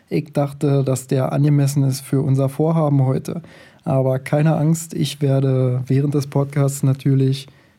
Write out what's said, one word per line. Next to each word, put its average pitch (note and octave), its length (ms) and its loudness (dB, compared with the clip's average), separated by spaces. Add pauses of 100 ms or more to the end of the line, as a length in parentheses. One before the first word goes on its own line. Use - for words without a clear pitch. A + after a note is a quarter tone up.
Ich D#3 240 -4
dachte, C#3+ 500 0
dass C3 240 -2
der C3+ 240 0
angemessen C#3+ 540 2
ist C3+ 160 -2
für C3+ 220 -2
unser C3+ 260 2
Vorhaben D3 580 2
heute. C3+ 360 -4 (420)
Aber C3 340 0
keine D3 380 0
Angst, D#3+ 380 -2
ich D3+ 280 -4
werde C3 640 0
während C#3 260 0
des C#3 140 0
Podcasts C#3 560 -2
natürlich C3+ 640 0 (320)